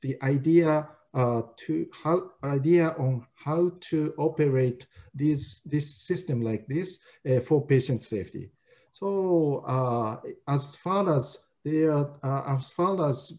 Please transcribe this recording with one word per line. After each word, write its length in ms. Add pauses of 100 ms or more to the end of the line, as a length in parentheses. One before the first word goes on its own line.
the 200
idea, 680 (240)
uh, 300 (220)
to 220 (160)
how, 280 (120)
idea 540
on 280 (100)
how 360 (180)
to 280
operate 680 (300)
this, 460
this 340 (100)
system 360
like 260
this, 320 (300)
uh, 100
for 260
patient 380
safety. 480 (400)
So, 760
uh, 520 (300)
as 280
far 400
as 220 (260)
they 200
are, 400
uh, 340
as 120
far 400
as 300